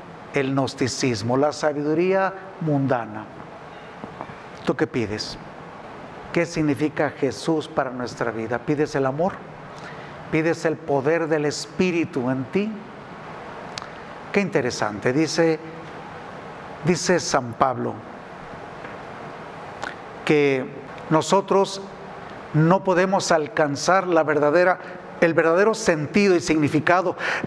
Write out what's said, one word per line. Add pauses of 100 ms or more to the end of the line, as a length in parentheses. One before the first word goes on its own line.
(360)
el
gnosticismo,
la
sabiduría (280)
mundana. (1400)
¿Tú
qué
pides? (920)
¿Qué
significa
Jesús
para
nuestra
vida?
¿Pides
el
amor? (960)
¿Pides
el
poder
del
Espíritu
en
ti? (1600)
Qué
interesante.
Dice, (1300)
dice
San
Pablo (2250)
que (320)
nosotros (720)
no
podemos
alcanzar
la
verdadera, (440)
el
verdadero
sentido
y
significado (320)